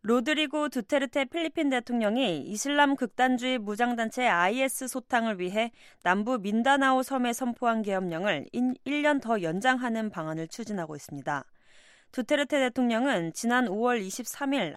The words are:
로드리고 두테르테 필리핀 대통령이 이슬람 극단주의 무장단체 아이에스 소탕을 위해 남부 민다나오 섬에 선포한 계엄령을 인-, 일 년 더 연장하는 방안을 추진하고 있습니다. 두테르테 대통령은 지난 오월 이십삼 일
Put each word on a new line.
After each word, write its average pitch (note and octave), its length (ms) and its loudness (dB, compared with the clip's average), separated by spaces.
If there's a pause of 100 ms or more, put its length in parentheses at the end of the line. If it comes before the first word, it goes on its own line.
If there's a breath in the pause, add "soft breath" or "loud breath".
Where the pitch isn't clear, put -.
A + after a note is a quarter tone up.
로드리고 D4 640 0
두테르테 C4+ 560 -2
필리핀 D#4+ 440 -2
대통령이 A#3+ 720 0
이슬람 C#4 520 2
극단주의 B3+ 640 0
무장단체 A3+ 680 -2
아이에스 A#3 640 2
소탕을 A3+ 540 -2
위해 G#3 320 -2 (320 loud breath)
남부 G#3 340 2
민다나오 C4 640 4
섬에 B3 300 0
선포한 A#3 500 0
계엄령을 F#3+ 680 -2
인-, B3 320 0
일 D4 180 -2
년 D4 160 4
더 A3+ 240 0
연장하는 A3+ 680 0
방안을 D#3+ 360 -6
추진하고 F#3 480 -8
있습니다. C#3+ 500 -6 (680 soft breath)
두테르테 C#4+ 480 0
대통령은 A#3+ 720 0
지난 A#3+ 340 0
오월 A3+ 340 0
이십삼 B3 540 -6
일 F#3 220 -2